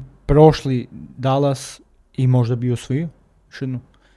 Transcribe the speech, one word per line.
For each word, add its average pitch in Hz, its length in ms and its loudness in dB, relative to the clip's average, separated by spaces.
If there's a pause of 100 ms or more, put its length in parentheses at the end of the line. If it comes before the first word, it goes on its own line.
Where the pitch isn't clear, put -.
(260)
prošli 143 600 4 (300)
Dallas 135 640 -4 (320)
i 131 140 0
možda 127 280 2
bi 123 160 -4
osvojio 131 360 -4 (400)
još - 140 -16
jednu. 131 180 -8 (380)